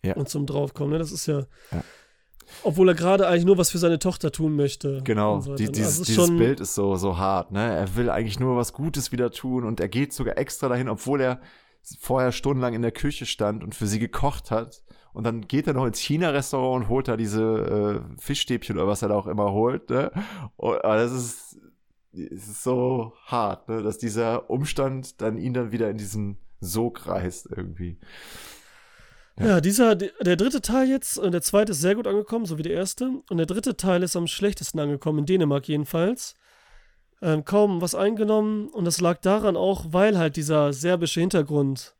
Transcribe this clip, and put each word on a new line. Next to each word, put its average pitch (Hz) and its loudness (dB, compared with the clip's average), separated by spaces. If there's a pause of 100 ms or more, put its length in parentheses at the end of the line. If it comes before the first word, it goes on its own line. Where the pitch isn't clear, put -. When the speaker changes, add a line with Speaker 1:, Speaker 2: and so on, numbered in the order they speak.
Speaker 1:
Ja. 95 0
Speaker 2:
und 139 -4
zum 147 -2
Draufkommen, 143 -2
ne? 160 0
Das 160 -6
ist - -8
ja, 147 0 (320)
Speaker 1:
Ja. 170 -4 (760)
Speaker 2:
obwohl 185 6
er 180 6
gerade 180 4
eigentlich 175 4
nur 190 8
was 170 2
für 180 -2
seine 170 4
Tochter 165 -2
tun 156 -2
möchte 139 -2
Speaker 1:
Genau, 107 2
Speaker 2:
und 101 0
so 98 -6
weiter, - -6
Speaker 1:
die-, 107 0
Speaker 2:
ne? 101 -2
Speaker 1:
dieses, 104 0
Speaker 2:
Also 151 0
es 170 -4
ist 113 4
Speaker 1:
dieses 175 6
Speaker 2:
schon 170 4
Speaker 1:
Bild 143 4
ist - -6
so, 98 2
so 92 0
hart, 95 0
ne? 104 0
Er 95 -2
will 120 0
eigentlich 101 -2
nur 127 2
was 120 0
Gutes 147 -4
wieder 120 -2
tun 127 -4
und 110 -4
er 98 -2
geht 135 -2
sogar - -4
extra - -4
dahin, 123 0
obwohl 123 -2
er 127 0 (580)
vorher 127 0
stundenlang 127 -2
in 113 -2
der 117 0
Küche - -4
stand 107 -2
und 110 -10
für 107 -4
sie 104 0
gekocht - -2
hat. 117 -4 (280)
Und - -10
dann 117 -2
geht 147 0
er 156 0
noch 131 2
ins 113 -4
China-Restaurant 139 0
und 104 -2
holt 131 2
da 117 0
diese, 107 0 (120)
äh, - -18
Fischstäbchen - -4
oder 90 2
was 101 0
er 101 0
da 104 2
auch 101 0
immer 104 0
holt, 117 0
ne? 127 0 (460)
Und, - 0
aber 110 4
das 120 2
ist, 123 -8 (580)
es 90 -12
ist 104 -12
so 123 0 (120)
hart, 117 -2
ne? 113 -4
Dass 104 -2
dieser 117 -2
Umstand 131 -4
dann - -2
ihn 123 -4
dann 120 -2
wieder 113 0
in 110 -4
diesen 101 -6 (220)
Sog 110 -4
reißt 90 -6
irgendwie. 90 -10 (1400)
Ja. - 2
Speaker 2:
Ja, 185 6
dieser, 208 6
d-, 185 -4 (100)
der 180 4
dritte 240 0
Teil 262 2
jetzt, 262 -2
und 185 0
der 175 0
zweite 208 2
ist 143 -4
sehr 185 4
gut 226 -4
angekommen, 208 -2
so 160 -6
wie 156 -6
der 170 -4
erste. 190 -4 (200)
Und 175 -2
der 165 2
dritte 220 -2
Teil 180 2
ist 175 -2
am 170 -2
schlechtesten 196 -2
angekommen, 147 0
in 151 0
Dänemark 147 2
jedenfalls. 175 -2 (840)
Ähm, 156 0
kaum 202 2
was 175 -2
eingenommen. 214 0
Und 190 -4
das 170 0
lag 170 2
daran 202 2
auch, 185 0
weil 196 4
halt 160 2
dieser 151 2
serbische 170 0
Hintergrund 147 0